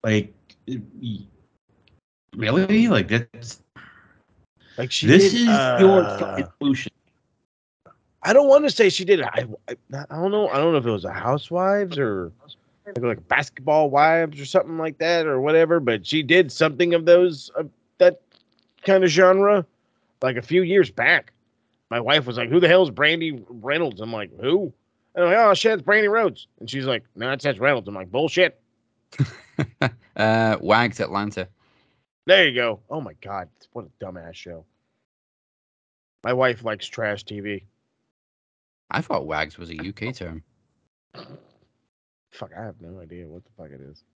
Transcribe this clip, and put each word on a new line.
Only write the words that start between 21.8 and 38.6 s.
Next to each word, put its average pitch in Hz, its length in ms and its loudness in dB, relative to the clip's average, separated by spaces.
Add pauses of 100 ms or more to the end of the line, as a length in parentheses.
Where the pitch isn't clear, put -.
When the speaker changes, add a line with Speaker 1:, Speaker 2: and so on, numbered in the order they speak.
Speaker 2:
My 120 100 -4
wife 135 260 0
was 120 120 -8
like, 120 100 -6
"Who 160 120 2
the 175 60 4
hell 180 160 6
is 151 80 0
Brandy 151 580 -4
Reynolds?" 123 520 -6
I'm 113 120 -10
like, 107 180 -8 (100)
"Who?" 156 320 -2 (420)
And 175 100 0
I'm 170 60 2
like, 208 80 4
"Oh, 208 160 6
shit, 220 180 0
it's 175 100 -4
Brandy 208 260 0
Rhodes." 208 400 -2 (100)
And 117 100 -18
she's 131 180 -8
like, 120 180 -4 (100)
"No, 117 160 -6
it 139 120 -4
says 127 180 -4
Reynolds." 123 260 0
I'm 101 80 -12
like, 92 160 -12
"Bullshit." 160 480 0 (600)
Speaker 3:
<laughs> - 720 -6 (260)
Uh, 110 440 0
Wags 107 400 0
Atlanta. 101 480 -6 (800)
Speaker 2:
There 185 220 4
you 123 60 -4
go. 117 240 -2 (100)
Oh, 151 120 -10
my 92 200 -14
God. 98 280 -12 (240)
What 107 140 -16
a - 180 -18
dumbass 87 300 -16
show. 95 300 -18 (1600)
My 117 100 -4
wife 127 320 0
likes 107 220 -8
trash 104 380 -8
T 104 160 -14
V. 98 240 -10 (1300)